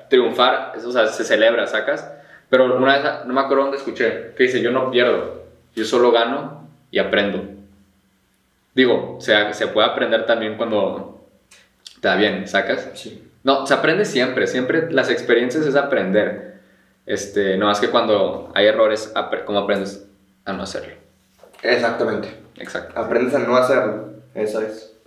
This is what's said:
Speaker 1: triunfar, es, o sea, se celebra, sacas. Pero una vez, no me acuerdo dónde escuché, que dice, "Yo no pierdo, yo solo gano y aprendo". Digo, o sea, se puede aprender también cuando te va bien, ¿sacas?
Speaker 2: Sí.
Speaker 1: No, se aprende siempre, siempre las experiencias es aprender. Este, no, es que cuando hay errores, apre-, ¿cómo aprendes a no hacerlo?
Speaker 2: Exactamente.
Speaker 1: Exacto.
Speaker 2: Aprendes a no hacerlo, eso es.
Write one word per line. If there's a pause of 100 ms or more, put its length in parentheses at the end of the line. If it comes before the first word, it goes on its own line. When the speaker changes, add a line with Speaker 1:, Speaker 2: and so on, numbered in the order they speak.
Speaker 1:
triunfar,
es,
o
sea,
se
celebra,
sacas. (400)
Pero
una
vez,
no
me
acuerdo
dónde
escuché,
que
dice,
"Yo
no
pierdo, (320)
yo
solo
gano (220)
y
aprendo". (1300)
Digo,
o
sea,
se
puede
aprender
también
cuando (800)
te
va
bien,
¿sacas?
Speaker 2:
Sí. (160)
Speaker 1:
No,
se
aprende
siempre,
siempre
las
experiencias
es
aprender. (480)
Este,
no,
es
que
cuando
hay
errores,
apre-,
¿cómo
aprendes (400)
a
no
hacerlo? (720)
Speaker 2:
Exactamente. (280)
Speaker 1:
Exacto.
Speaker 2:
Aprendes
a
no
hacerlo, (260)
eso
es. (140)